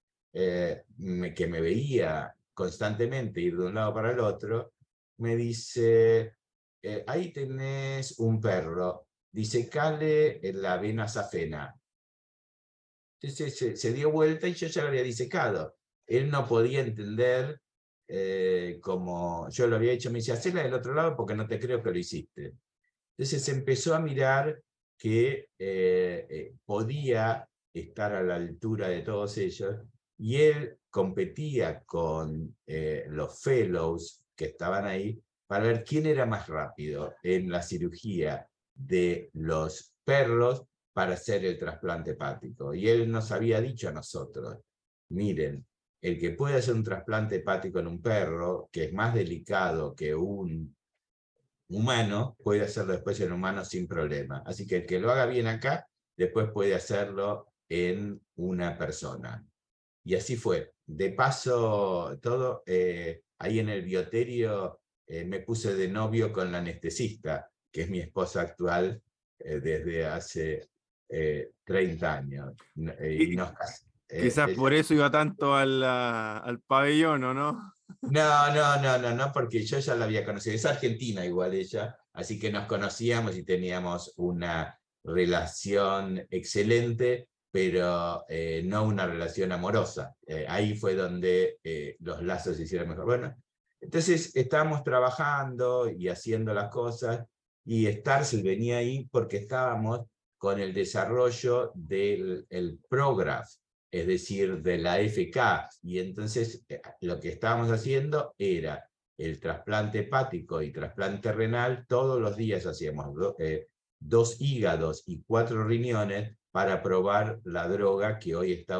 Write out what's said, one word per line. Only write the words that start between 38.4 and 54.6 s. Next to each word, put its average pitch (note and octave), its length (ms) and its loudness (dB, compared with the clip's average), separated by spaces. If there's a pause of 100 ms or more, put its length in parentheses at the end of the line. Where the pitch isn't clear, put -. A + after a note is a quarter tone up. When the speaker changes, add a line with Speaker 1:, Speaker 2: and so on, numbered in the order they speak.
Speaker 1:
de F2+ 600 0
los D#2 600 -4 (100)
perros B2+ 640 4 (260)
para F#2 220 0
hacer G2 300 -2
el F2 140 0
trasplante E2 540 -6
hepático. C#2 600 -8
Y F#2+ 140 0
él A#2 220 4
nos A2 220 -2
había A2+ 280 2
dicho A2 280 -4
a D#2 40 -6
nosotros, C2 640 -10 (520)
"Miren, D#2 560 -2 (340)
el F2 180 -2
que - 120 -2
puede C#3 260 0
hacer A#2+ 180 2
un A2 100 2
trasplante G#2+ 520 -2
hepático F#2 440 -2
en E2+ 80 -4
un E2+ 140 -8
perro, F2+ 680 0
que E2 120 -2
es D2 80 -4
más A2+ 220 0
delicado E2+ 800 0
que D2+ 200 -4
un D#2+ 600 -4 (920)
humano, A2 760 2
puede G#2 200 4
hacerlo F#2+ 300 -2
después F#2+ 280 -2
en F2+ 120 0
humano F#2 320 -2
sin F2+ 240 -4
problema. C#2+ 580 -4
Así F2 200 -8